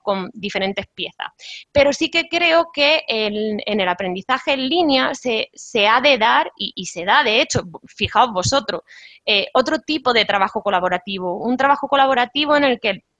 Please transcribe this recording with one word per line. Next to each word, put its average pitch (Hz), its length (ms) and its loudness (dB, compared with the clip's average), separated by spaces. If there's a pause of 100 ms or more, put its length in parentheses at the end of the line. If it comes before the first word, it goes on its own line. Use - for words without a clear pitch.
con 190 280 -2
diferentes 196 540 -4
piezas. - 420 -12 (440)
Pero 285 200 4
sí - 200 -2
que 330 180 -2
creo 330 420 2
que 294 360 2
en, 214 580 -2
en 208 140 0
el 185 80 0
aprendizaje 196 680 -2
en 262 160 -2
línea 277 460 2
se, 226 380 -4
se - 340 0
ha 240 140 4
de 262 180 4
dar, 247 360 2
y, 202 200 -10
y 185 100 -10
se 170 180 -10
da, 247 200 4
de 226 180 2
hecho, - 220 -2 (240)
fijaos 226 440 0
vosotros, 202 500 -2 (440)
eh, 202 300 0
otro 277 240 2
tipo 302 340 -2
de 214 120 2
trabajo 196 360 0
colaborativo, 185 760 -2
un 240 200 -2
trabajo 277 300 2
colaborativo 277 680 2
en 285 80 2
el 254 160 0
que 196 240 -4 (160)